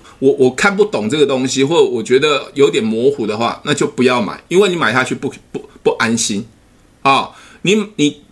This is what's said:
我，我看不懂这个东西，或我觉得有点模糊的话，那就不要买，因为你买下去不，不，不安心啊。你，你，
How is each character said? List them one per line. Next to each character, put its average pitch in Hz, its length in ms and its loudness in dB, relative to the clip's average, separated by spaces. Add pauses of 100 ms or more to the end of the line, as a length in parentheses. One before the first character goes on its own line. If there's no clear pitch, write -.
(180)
我， 135 140 4
我 127 220 2
看 196 220 0
不 214 80 4
懂 107 240 -2
这 147 80 -2
个 151 80 4
东 127 240 0
西， 131 160 0
或 156 180 4
我 117 200 0
觉 120 160 2
得 143 340 0
有 143 160 4
点 143 160 -2
模 113 260 0
糊 117 160 -2
的 104 80 -4
话， 117 300 -4
那 147 80 -2
就 147 140 0
不 123 160 -4
要 123 180 2
买， 78 180 -6 (100)
因 180 120 2
为 202 80 4
你 175 80 -2
买 117 160 0
下 127 100 2
去 123 120 -6
不， 131 180 -6 (180)
不， - 160 -12 (160)
不 - 100 2
安 117 260 -2
心 - 280 -6 (540)
啊。 135 300 0 (320)
你， 185 120 0 (220)
你， 147 240 0 (120)